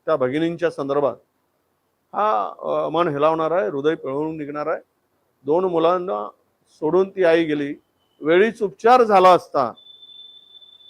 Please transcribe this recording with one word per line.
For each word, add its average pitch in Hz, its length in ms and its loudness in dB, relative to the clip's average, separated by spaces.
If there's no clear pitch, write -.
त्या 160 100 0
भगिनींच्या 160 560 -2
संदर्भात, 139 440 -4
हा, 214 460 -2
अ, 151 300 -6
मन 160 180 0
हेलावणार 156 440 0
आहे, 196 180 -2
हृदय 151 260 -2
पिळवून 156 420 -8
निघणार 147 300 -10
आहे. 170 140 -4
दोन 170 200 0
मुलांना 180 640 -2
सोडून 180 400 -2
ती 190 140 -4
आई 165 200 4
गेली, 147 320 -4
वेळीच 190 420 2
उपचार 233 400 4
झाला 190 260 6
असता 143 420 2